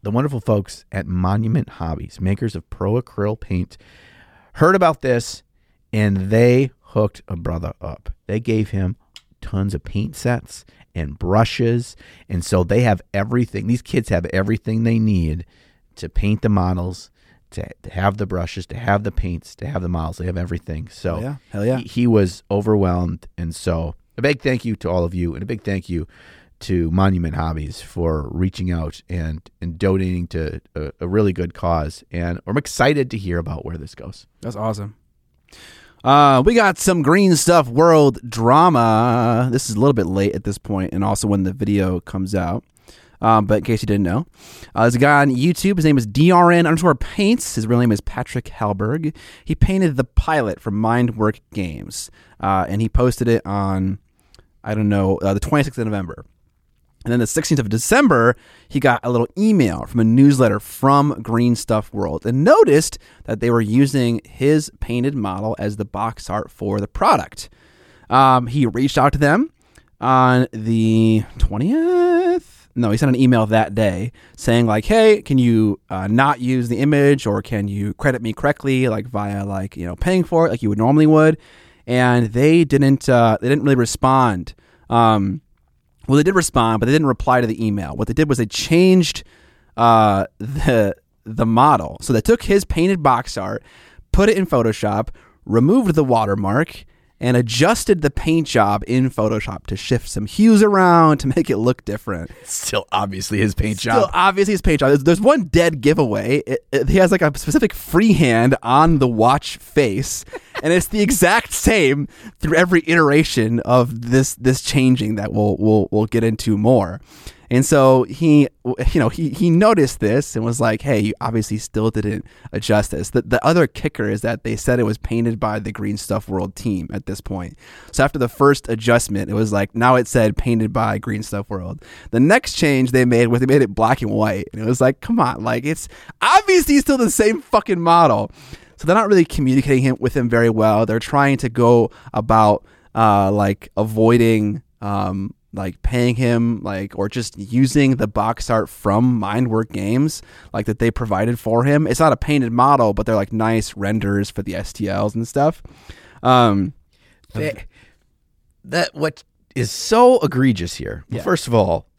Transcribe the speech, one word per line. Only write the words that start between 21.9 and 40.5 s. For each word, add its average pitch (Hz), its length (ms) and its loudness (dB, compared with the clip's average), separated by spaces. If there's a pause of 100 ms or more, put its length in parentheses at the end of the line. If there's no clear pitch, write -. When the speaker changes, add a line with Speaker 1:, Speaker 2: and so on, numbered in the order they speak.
Speaker 1:
was 104 440 2
overwhelmed, 95 760 -2 (120)
and 82 160 -8
so 82 400 -6 (240)
a 117 40 -8
big 139 200 0
thank 131 220 -4
you 110 120 -4
to - 140 -6
all 90 140 0
of 85 100 -6
you, 87 200 -4
and 64 80 -10
a 98 40 -12
big 110 160 -10
thank 98 260 -6
you 85 180 -6 (540)
to 87 300 -2
Monument 90 440 0
Hobbies 80 480 -6
for 78 480 -6
reaching 92 400 -4
out 78 380 -8
and, 80 320 -8 (200)
and 82 180 -10
donating 92 500 -2
to 80 320 -8 (140)
a, 76 260 -10
a 87 80 -8
really 101 240 0
good 87 220 -6
cause. 80 560 -4
And 87 360 -6
I'm 107 100 -4
excited 139 540 -2
to 117 80 -8
hear 87 200 -4
about 82 260 -8
where 82 120 -12
this - 180 -16
goes. - 320 -18 (140)
Speaker 2:
That's 120 160 -12
awesome. 104 400 -8 (1080)
Uh, 139 420 4
we 226 100 4
got 208 240 2
some 180 240 0
Green 180 340 4
Stuff 160 320 2
World 147 500 4 (100)
drama. 120 1200 2
This 120 200 -4
is 107 60 -4
a 104 40 -2
little 139 140 4
bit 101 120 -2
late 98 280 -2
at 98 100 -8
this 98 140 -6